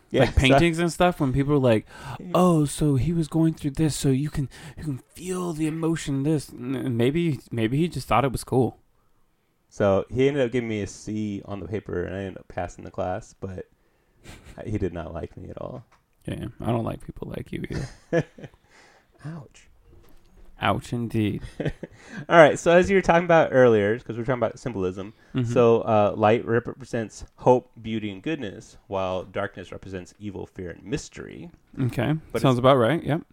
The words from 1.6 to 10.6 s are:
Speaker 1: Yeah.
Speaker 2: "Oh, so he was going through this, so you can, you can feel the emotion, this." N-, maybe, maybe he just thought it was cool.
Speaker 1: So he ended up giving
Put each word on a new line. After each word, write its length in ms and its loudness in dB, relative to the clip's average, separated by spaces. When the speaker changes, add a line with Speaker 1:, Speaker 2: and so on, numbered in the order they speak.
Speaker 1:
Yeah. 160 -12
Speaker 2:
"Oh, 320 4
so 300 0
he 180 0
was 140 -2
going 260 2
through 160 -6
this, 260 0
so 140 0
you 180 0
can, 220 -6
you 80 -12
can 140 -6
feel 560 -8
the 120 -2
emotion, 580 -2
this." 280 0
N-, 420 -4
maybe, 460 0
maybe 280 0
he 100 2
just 180 -10
thought 200 4
it 60 -2
was 120 -8
cool. 320 0
Speaker 1:
So 380 2
he 180 2
ended 160 0
up 80 0
giving 160 -2